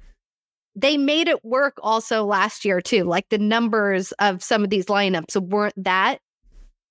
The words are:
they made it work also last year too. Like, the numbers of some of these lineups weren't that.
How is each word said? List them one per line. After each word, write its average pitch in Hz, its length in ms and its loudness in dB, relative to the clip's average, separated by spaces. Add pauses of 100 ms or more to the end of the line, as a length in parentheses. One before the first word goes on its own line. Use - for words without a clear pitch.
(760)
they 277 220 2
made 294 300 0
it 302 160 0
work 262 400 0
also 220 400 0
last 202 400 -2
year 190 160 2
too. 185 240 0
Like, 175 240 -2
the 220 100 -2
numbers 208 760 0
of 190 280 0
some 214 220 0
of 202 60 0
these 190 160 0
lineups 196 500 0
weren't 202 480 -2
that. 190 360 2 (720)